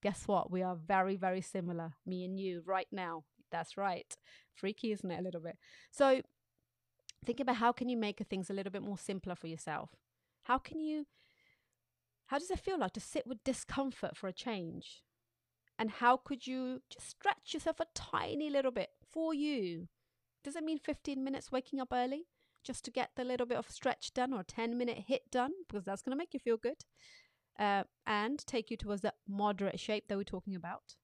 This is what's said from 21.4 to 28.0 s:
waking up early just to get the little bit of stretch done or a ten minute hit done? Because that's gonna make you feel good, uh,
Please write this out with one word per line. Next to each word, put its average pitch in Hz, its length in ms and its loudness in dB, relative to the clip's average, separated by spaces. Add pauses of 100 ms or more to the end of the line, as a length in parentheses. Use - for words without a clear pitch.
waking 262 280 0
up 254 120 -2
early 262 340 2 (380)
just - 200 -8
to 247 60 -6
get - 260 0
the 247 80 -2
little 254 220 2
bit 240 120 2
of - 120 -4
stretch - 420 0
done 254 200 2
or 247 80 -2
a 180 40 -6
ten 233 320 0
minute 240 300 0
hit - 240 0
done? 254 220 2 (160)
Because 202 160 -4
that's 196 180 -4
gonna 262 140 0
make 330 180 -4
you 269 60 -2
feel 226 160 4
good, - 280 -2 (720)
uh, 202 260 4 (220)